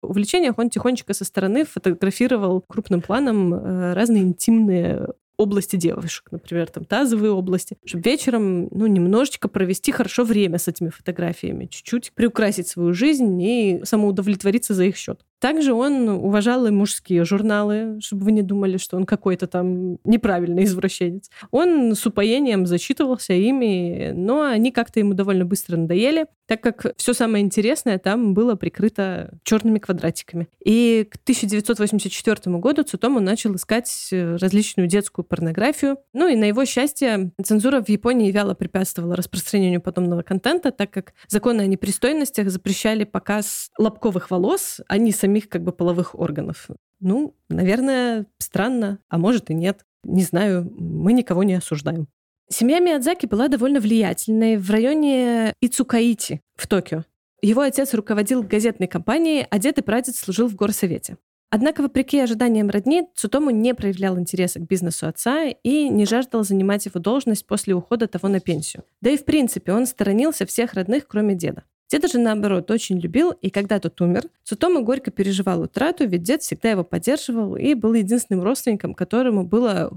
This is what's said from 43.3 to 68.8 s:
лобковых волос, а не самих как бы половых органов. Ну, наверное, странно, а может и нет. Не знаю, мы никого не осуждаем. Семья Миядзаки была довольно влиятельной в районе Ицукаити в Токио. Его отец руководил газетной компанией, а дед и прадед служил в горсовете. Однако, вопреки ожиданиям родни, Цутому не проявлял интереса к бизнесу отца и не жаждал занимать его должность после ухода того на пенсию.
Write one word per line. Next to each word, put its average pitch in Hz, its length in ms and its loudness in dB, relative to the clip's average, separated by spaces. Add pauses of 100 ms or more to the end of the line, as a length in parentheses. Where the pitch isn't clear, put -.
лобковых 214 520 0
волос, 196 580 -2
а 202 100 0
не 233 120 4
самих 202 380 0
как 170 140 -6
бы 175 100 -4
половых 175 420 -2
органов. 156 540 -6 (320)
Ну, 220 340 0 (140)
наверное, 226 800 0 (120)
странно, 208 600 -2 (100)
а - 80 -4
может 196 320 2
и 156 60 -4
нет. 175 320 -4 (180)
Не 185 180 2
знаю, 180 560 0
мы 170 360 0
никого 196 300 2
не 190 100 2
осуждаем. 151 540 -4 (420)
Семья 285 300 2
Миядзаки 330 440 0
была 233 240 0
довольно 269 320 2
влиятельной 220 800 2
в 190 120 -4
районе 247 920 2
Ицукаити 233 800 0 (140)
в - 100 -10
Токио. 170 380 -2 (360)
Его 220 220 4
отец 269 320 0
руководил 214 480 0
газетной 214 440 0
компанией, 294 640 0
а 214 80 0
дед 277 200 0
и - 40 2
прадед 240 320 -2
служил 202 340 -2
в 208 60 -6
горсовете. 196 600 -2 (380)
Однако, 285 280 0
вопреки 269 360 0
ожиданиям 226 520 2
родни, 269 320 2 (120)
Цутому 269 360 0
не 233 240 2
проявлял 190 440 -2
интереса 175 400 -2
к 170 80 -8
бизнесу 170 400 -2
отца 269 380 -2
и 285 460 0
не 208 160 4
жаждал 226 380 0
занимать 196 420 0
его 185 120 -8
должность 214 480 -2
после 202 280 -2
ухода 220 320 -2
того 190 220 -4
на 190 120 0
пенсию. - 440 -6 (180)